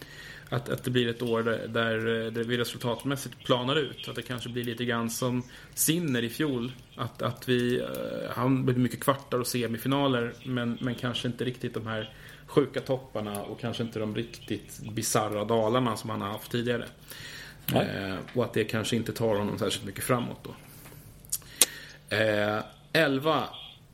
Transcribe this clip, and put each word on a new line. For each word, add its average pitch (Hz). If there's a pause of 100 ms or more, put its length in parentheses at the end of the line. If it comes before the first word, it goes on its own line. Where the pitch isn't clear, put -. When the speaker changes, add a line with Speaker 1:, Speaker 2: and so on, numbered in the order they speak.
(500)
Speaker 1:
att, 131
att -
det 127
blir 123
ett 117
år 113
där, 113
där, 113
eh, 113
där 117
vi 120
resultatmässigt 127
planar 127
ut. 139
Att 123
det 120
kanske 120
blir 120
lite 120
grann 117
som 123 (300)
Sinner 151
i 117
fjol. 127 (240)
Att, 117
att 123
vi, 123
eh, 120 (500)
han 131
blir 127
mycket 123
kvartar 131
och 120
semifinaler, 120 (120)
men, 120
men 123
kanske 123
inte 120
riktigt 123
de 113
här 110 (340)
sjuka 131
topparna 104
och 110
kanske 117
inte 113
de 107
riktigt - (120)
bizarra 107
dalarna 113
som 113
han 107
har 101
haft 107
tidigare. 120 (880)
Speaker 2:
Nej. 101
Speaker 1:
Eh, 98 (180)
och -
att 107
det 110
kanske 110
inte 110
tar 113
honom 101
särskilt 101
mycket 98
framåt 123
då. - (1600)
Eh, 104 (340)
elva 143 (500)